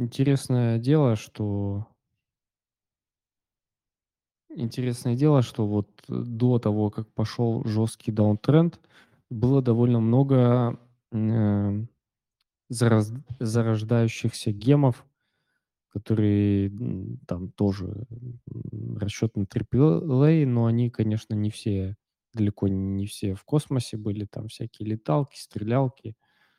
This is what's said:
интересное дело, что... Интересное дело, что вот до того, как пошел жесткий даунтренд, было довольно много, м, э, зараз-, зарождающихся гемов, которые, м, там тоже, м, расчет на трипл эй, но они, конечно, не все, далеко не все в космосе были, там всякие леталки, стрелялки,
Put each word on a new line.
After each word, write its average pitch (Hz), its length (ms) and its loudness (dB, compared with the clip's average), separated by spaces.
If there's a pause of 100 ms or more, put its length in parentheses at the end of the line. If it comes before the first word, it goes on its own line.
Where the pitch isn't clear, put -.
интересное 123 760 0
дело, 131 360 2
что... 101 720 -4 (2750)
Интересное 123 600 -4
дело, 143 260 4
что 117 260 -2
вот 104 220 0 (180)
до 120 520 0
того, 107 300 0
как 107 240 -10
пошел 113 520 -2
жесткий 110 480 -2
даунтренд, 113 680 4 (500)
было 127 320 2
довольно 120 380 4
много, 123 800 4 (320)
м, 107 720 0
э, 117 40 -10 (840)
зараз-, 113 440 2 (260)
зарождающихся 113 1120 0
гемов, 123 540 2 (840)
которые, 101 800 2
м, 110 580 -8
там 90 240 -8
тоже, 98 540 -2 (460)
м, 113 460 -10
расчет 104 400 -4
на 101 100 -2
трипл 139 760 0
эй, 156 220 4
но 117 220 2
они, 117 240 0
конечно, 110 440 -4
не 104 160 -2
все, 98 440 -4 (380)
далеко 104 360 0
не 98 380 -4
все 101 280 -6
в - 100 -16
космосе 139 520 -2
были, 104 280 -6
там 104 240 -12
всякие 110 400 -12
леталки, 139 500 -4
стрелялки, 120 760 -4 (440)